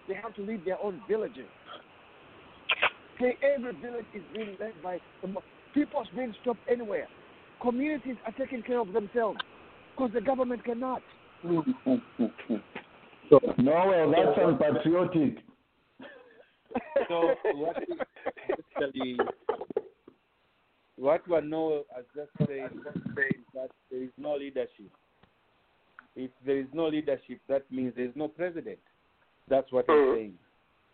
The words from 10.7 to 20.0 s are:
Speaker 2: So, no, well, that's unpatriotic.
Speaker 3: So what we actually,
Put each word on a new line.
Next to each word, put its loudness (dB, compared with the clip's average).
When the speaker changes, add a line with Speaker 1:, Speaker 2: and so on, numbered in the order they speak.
Speaker 2:
So, 12
no, 6
well, 6
that's 4
unpatriotic. 4
Speaker 3:
So 4
what -4
we -8
actually, -4